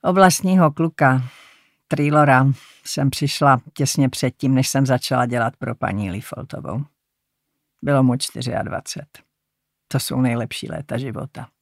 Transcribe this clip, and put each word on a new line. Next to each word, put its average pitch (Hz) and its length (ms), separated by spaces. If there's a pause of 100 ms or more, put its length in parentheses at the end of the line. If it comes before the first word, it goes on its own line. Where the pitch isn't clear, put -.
O 180 100
vlastního 185 580
kluka, 143 520 (640)
Treylora, 143 600 (380)
jsem 139 240
přišla 139 520 (120)
těsně 135 360
předtím, 131 460
než 131 120
jsem 135 180
začala 123 400
dělat 117 320
pro 120 180
paní 101 360
Leafaultovou. 104 720 (1000)
Bylo 139 220
mu 127 140
čtyřiadvacet. - 920 (800)
To 135 120
jsou 127 220
nejlepší 120 500
léta - 260
života. 127 500 (140)